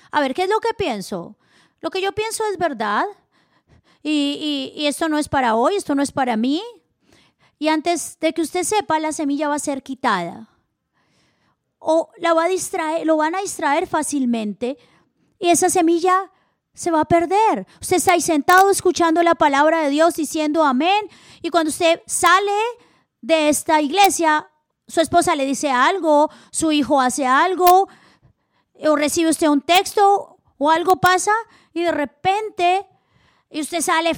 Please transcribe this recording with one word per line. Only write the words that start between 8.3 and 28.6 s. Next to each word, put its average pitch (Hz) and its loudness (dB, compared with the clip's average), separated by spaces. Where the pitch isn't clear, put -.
que 339 -4
usted 359 -4
sepa, 392 -2
la 311 -4
semilla 294 -4
va 294 -2
a - -6
ser 277 -6
quitada. 214 -6
O 320 0
la 339 0
va 330 2
a 339 0
distraer, 330 -4
lo 320 4
van 311 0
a 381 -4
distraer 285 -2
fácilmente. 247 -4
Y 349 0
esa 349 4
semilla 349 2
se - -4
va 311 2
a 311 0
perder. 339 2
Usted - -2
está 359 2
ahí 349 2
sentado 359 4
escuchando 339 2
la 339 4
palabra 311 2
de 294 0
Dios, 320 2
diciendo 302 -2
amén. 320 2
Y 339 -6
cuando 320 0
usted 330 0
sale 392 2
de 302 0
esta 311 2
iglesia, 311 2
su - -2
esposa 349 2
le 277 -2
dice 277 -4
algo, 302 2
su 320 -2
hijo 285 2
hace 254 0
algo, 359 4